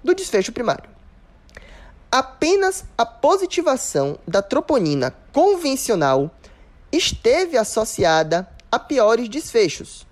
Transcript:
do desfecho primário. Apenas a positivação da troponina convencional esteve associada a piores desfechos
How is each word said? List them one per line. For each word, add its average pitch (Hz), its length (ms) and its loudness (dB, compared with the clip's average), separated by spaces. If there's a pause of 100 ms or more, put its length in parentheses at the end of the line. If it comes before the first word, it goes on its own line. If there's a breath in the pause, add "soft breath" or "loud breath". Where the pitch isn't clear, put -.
do 359 100 2
desfecho 233 380 -2
primário. 226 380 -6 (1200 loud breath)
Apenas 359 720 0 (140)
a 226 80 2
positivação 277 1200 -2
da 196 140 0
troponina 190 760 -2 (160)
convencional 262 960 2 (640 soft breath)
esteve 330 680 0
associada 175 880 0 (240)
a 233 80 0
piores 233 520 2
desfechos - 840 -2